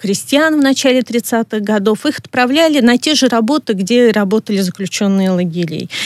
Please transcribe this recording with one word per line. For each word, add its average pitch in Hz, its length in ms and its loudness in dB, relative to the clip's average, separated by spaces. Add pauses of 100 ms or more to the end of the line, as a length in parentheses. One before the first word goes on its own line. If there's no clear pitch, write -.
крестьян 294 580 0
в 269 120 2
начале 254 300 0
тридцатых 226 640 -4
годов, 214 420 0
их 302 140 -2
отправляли 285 600 0
на 240 180 4
те 302 160 0
же 262 140 2
работы, 233 460 0
где 226 380 2
работали 208 500 0
заключенные 190 680 -2
лагерей. 175 600 -4 (160)